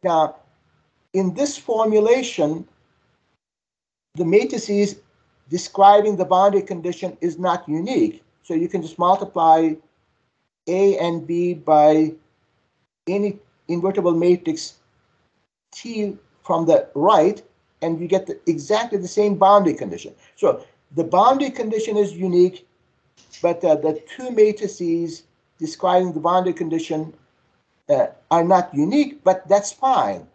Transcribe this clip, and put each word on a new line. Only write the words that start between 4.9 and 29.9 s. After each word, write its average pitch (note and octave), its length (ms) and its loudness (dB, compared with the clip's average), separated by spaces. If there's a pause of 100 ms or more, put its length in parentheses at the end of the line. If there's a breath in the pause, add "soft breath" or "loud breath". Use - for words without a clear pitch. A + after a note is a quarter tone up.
describing G3 680 4
the F3+ 80 -2
boundary F#3+ 360 2
condition F3 600 -8
is E3 180 -6
not F3+ 300 -4
unique. E3 540 -2 (200)
So F3 100 -8
you E3 140 -2
can F3 140 -6
just D#3+ 180 -16
multiply E3 760 2 (920)
A F#3+ 300 2
and E3+ 280 -4
B F3 280 -2
by D#3 600 4 (960)
any G3+ 320 -4 (300)
invertible F3 440 -2
matrix E3 640 -2 (960)
T G#3+ 460 -8 (260)
from E3 220 -2
the D#3 280 4
right, F#3+ 480 2 (400)
and E3 200 -4
you F3 60 -8
get F#3 200 -2
the, D#3+ 180 -12
exactly G3+ 540 -2
the F3+ 80 -8
same G#3 280 0
boundary F#3+ 380 4
condition. F2 400 -12 (220 soft breath)
So - 300 -2 (300 loud breath)
the D#3+ 100 -2
boundary B3+ 440 2
condition A3 460 -6
is G3+ 160 0
unique, F3+ 560 0 (760)
but, F3 220 -2
uh, D#3+ 120 4
the D#3 260 -4 (120)
two B3+ 180 -10
matrices F#3 920 -2 (340)
describing F3+ 540 -2
the D#3 80 -8
boundary F3+ 340 0
condition, D#3+ 600 -6 (760)
uh, C3 180 2 (220)
are E3 140 2
not F3+ 300 2
unique, G3 500 -2
but F#3 240 0
that's G3+ 240 0
fine. B2 640 -2